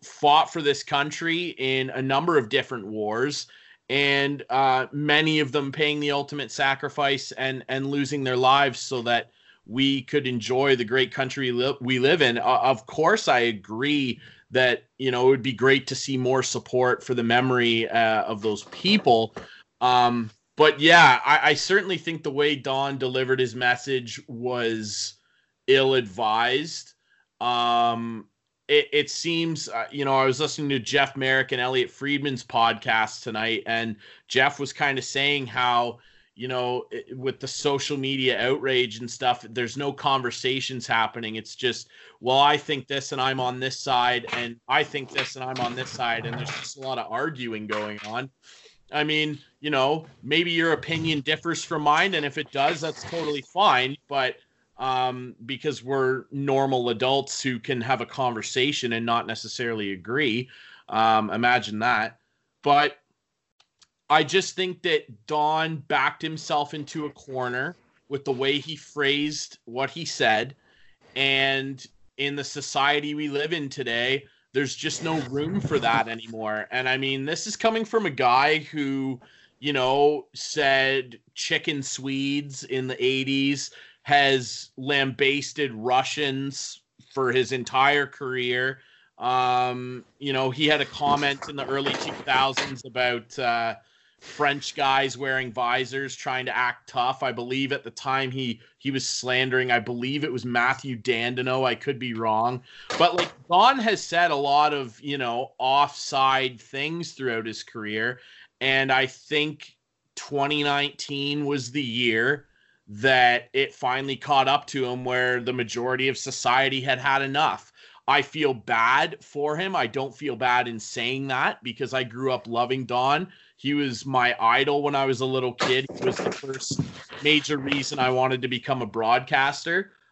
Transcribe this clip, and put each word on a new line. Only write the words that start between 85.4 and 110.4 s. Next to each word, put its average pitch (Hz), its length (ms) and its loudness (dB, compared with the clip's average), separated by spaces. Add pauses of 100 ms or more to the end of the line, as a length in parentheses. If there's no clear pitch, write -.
Russians 135 1080 -4 (280)
for 131 220 0
his 127 200 2
entire 135 540 2
career. 127 720 -4 (380)
Um, 123 840 0 (140)
you 139 160 -4
know, 131 160 0
he 143 160 -2
had 147 160 4
a - 20 0
comment 143 640 0
in 143 80 -10
the 135 100 -6
early 139 280 -2
two - 180 -6
thousands 135 720 0
about, 123 540 -2
uh, 117 380 0 (440)
French 143 540 -2
guys 135 440 2
wearing 131 340 -4
visors, 127 640 -4
trying 127 300 -6
to 110 100 -4
act 120 320 -2
tough. 131 340 -2
I 131 80 0
believe 127 420 -2
at 139 120 -6
the 113 60 -10
time 135 400 -2
he, 123 280 -4 (200)
he 143 120 -6
was 135 160 -4
slandering, 127 640 0
I 120 100 4
believe 123 440 -4
it 139 80 -4
was 123 140 -6
Matthew 123 500 0
Dandino. 127 720 -2
I 120 80 2
could 131 240 -6
be 120 160 -8
wrong. 113 480 0 (360)
But, 175 180 4
like, 175 140 -2 (200)
Don 226 280 6
has 214 240 0
said 170 280 2
a 143 60 2
lot 143 360 4
of, 131 260 -6
you 143 200 -6
know, 123 400 -4
offside 135 1000 2
things 156 540 -6
throughout 117 320 -4
his 110 180 -8
career. 113 580 -6 (420)
And 135 280 2
I 131 160 4
think 151 680 -4 (380)
twenty 143 480 -2